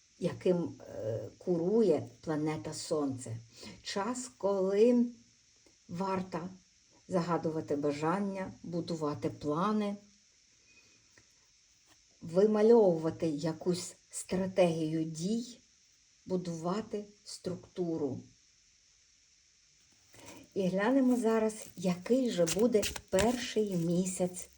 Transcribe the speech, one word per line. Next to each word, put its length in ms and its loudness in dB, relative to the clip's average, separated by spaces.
яким, 640 -2
е, 580 -6
курує 680 2
планета 520 -4
Сонце. 640 -4
Час, 560 -6
коли 680 4
варто 600 -4
загадувати 680 -2
бажання, 760 -2
будувати 680 -4
плани, 680 -2
вимальовувати 1080 6
якусь 680 -2
стратегію 920 0
дій, 540 -4
будувати 800 -4
структуру. 960 -6
І 140 0
глянемо 480 4
зараз, 500 0
який 540 0
же 140 2
буде 380 2
перший 640 2
місяць 800 0